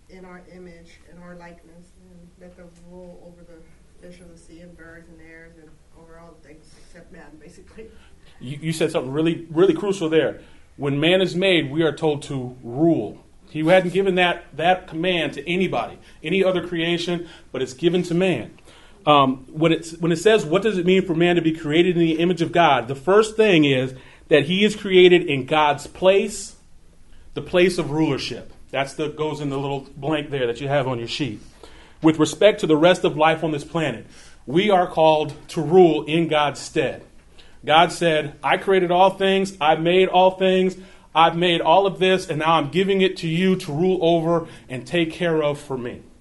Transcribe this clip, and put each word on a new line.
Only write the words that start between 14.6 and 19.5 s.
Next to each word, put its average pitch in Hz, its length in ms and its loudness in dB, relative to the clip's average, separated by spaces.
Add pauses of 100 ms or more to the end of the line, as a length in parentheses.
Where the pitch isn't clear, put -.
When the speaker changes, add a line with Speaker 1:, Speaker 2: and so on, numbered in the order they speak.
Speaker 2:
command 160 460 -4
to 147 160 -12
anybody, 139 480 -4 (240)
any 185 220 -2
other 180 240 -2
creation, 170 640 -4 (240)
but 131 80 -4
it's 131 120 -6
given 175 300 0
to 170 100 -8
man. 165 380 -2 (540)
Um, 139 440 2
when 160 220 0